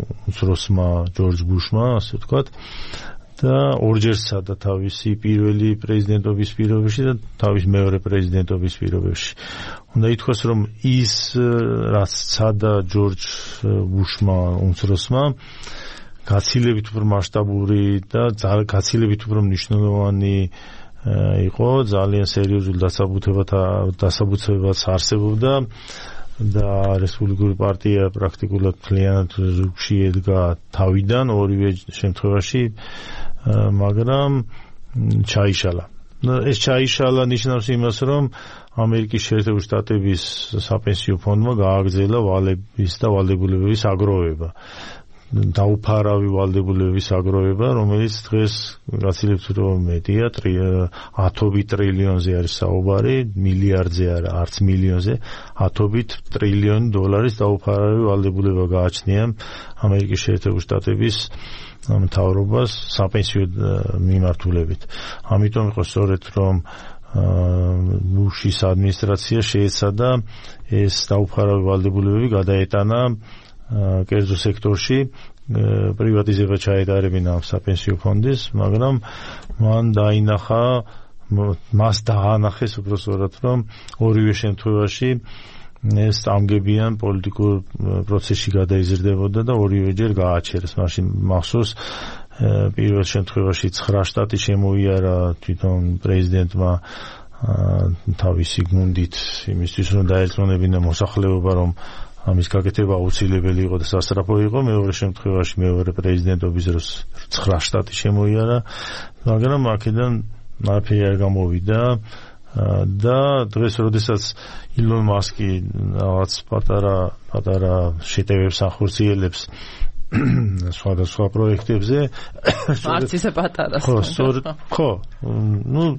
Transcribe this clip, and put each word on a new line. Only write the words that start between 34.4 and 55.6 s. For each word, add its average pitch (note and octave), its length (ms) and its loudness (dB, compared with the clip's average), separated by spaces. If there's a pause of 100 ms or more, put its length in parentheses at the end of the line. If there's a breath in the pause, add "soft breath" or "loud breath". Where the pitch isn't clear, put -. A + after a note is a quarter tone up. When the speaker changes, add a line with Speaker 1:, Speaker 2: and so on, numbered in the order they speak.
Speaker 1:
ჩაიშალა. G2 600 0 (300)
ნუ, B2+ 280 0
ეს A#2 160 0
ჩაიშალა C3 640 2
ნიშნავს B2 440 0
იმას, A#2+ 300 0
რომ C#3+ 260 2 (480 loud breath)
ამერიკის A2+ 500 0
შეერთებული G#2+ 420 2
შტატების G2+ 580 0 (340)
საპენსიო G2+ 600 0
ფონდმა G#2+ 380 2
გააგრძელა G2 640 2
ვალების F#2+ 760 0
და - 140 -2
ვალდებულებების G2 760 2
აგროვება. F#2 640 0 (760 loud breath)
დაუფარავი G#2 1080 0
ვალდებულებების F#2+ 800 0
აგროვება, F#2+ 600 2
რომელიც A2 520 2
დღეს G#2+ 340 0 (300)
გაცილებით G2+ 640 0
უფრო G2 320 0
მეტია, F2+ 500 0
ტრიე-, F#2 580 0 (280 loud breath)
ათობით G2+ 520 0
ტრილიონზე F#2+ 640 0
არის F2 220 0
საუბარი, G2 640 0 (160)
მილიარდზე F#2 720 2
არა, F2 260 0
არც E2+ 260 -2
მილიონზე, F#2+ 560 2 (400 loud breath)
ათობით G#2+ 560 0 (160)